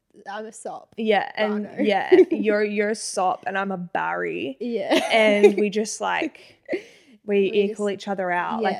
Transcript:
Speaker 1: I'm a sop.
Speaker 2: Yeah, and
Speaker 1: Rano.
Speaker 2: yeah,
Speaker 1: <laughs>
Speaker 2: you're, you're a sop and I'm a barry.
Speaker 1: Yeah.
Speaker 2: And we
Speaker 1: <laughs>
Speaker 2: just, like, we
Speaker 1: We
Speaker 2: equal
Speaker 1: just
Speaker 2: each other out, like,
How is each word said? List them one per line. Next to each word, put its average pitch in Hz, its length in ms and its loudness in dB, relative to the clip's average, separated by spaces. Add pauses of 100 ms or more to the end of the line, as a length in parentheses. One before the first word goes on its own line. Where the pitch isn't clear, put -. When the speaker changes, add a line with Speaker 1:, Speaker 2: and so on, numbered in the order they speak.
(300)
Speaker 1:
I'm 214 140 -12
a 220 80 -16
sop. - 460 -14
Speaker 2:
Yeah, 214 380 2
and 208 300 -2
Speaker 1:
Rano. - 200 -2
Speaker 2:
yeah, 190 240 0
Speaker 1:
<laughs> 370 200 8
Speaker 2:
you're, 208 320 0
you're 208 280 -2
a 220 40 -4
sop - 520 -4
and 196 100 -4
I'm 196 160 -2
a 185 60 -6
barry. 175 840 -4
Speaker 1:
Yeah. 240 400 -2 (100)
Speaker 2:
And 208 480 6
we 208 120 0
Speaker 1:
<laughs> 208 100 -2
Speaker 2:
just, 214 220 -6
like, 185 560 -4 (680)
we 202 280 2
Speaker 1:
We - 0 - (100)
Speaker 2:
equal 208 260 -4
Speaker 1:
just 196 60 -4
Speaker 2:
each 196 140 -10
other 190 220 -4
out, 175 320 -2
like, 190 180 0